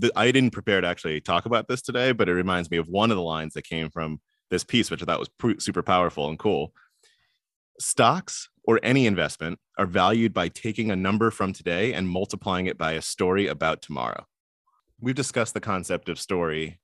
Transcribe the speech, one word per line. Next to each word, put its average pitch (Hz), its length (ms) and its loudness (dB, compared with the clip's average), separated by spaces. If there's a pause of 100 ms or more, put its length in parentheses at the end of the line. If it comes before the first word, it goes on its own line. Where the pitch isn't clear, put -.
th-, 117 160 4
I 113 160 4
didn't 127 200 4
prepare 101 300 0
to 87 60 0
actually 82 320 -4
talk - 260 0
about 113 220 0
this 131 140 -4
today, 127 300 0
but 110 180 2
it 87 40 2
reminds 90 360 0
me 85 80 -2
of 80 100 -2
one 101 240 2
of 104 60 2
the 90 60 -2
lines 80 320 -6
that 76 80 -8
came 80 260 -6
from 78 320 -6 (280)
this 90 140 -2
piece, - 280 0
which 82 100 -6
I - 40 0
thought 82 140 2
was - 100 -8
pr-, - 300 -2
super 92 220 -4
powerful 85 480 0
and 78 80 -6
cool. 82 360 0 (1040)
"Stocks - 720 2 (140)
or 113 200 4
any 127 240 4
investment 85 520 -2 (180)
are 98 100 0
valued 101 460 4
by 87 140 0
taking 110 440 -4
a 95 40 0
number 104 360 2
from 95 220 -2
today 98 400 -2
and 92 140 -2
multiplying 92 600 -2
it - 100 -4
by 80 160 -2
a 78 80 -4
story 95 460 0
about 78 340 -2
tomorrow." 62 440 -8 (720)
We've 127 160 -4
discussed 127 380 -2
the 104 80 -6
concept 90 460 -4
of 82 120 -6
story 80 640 -4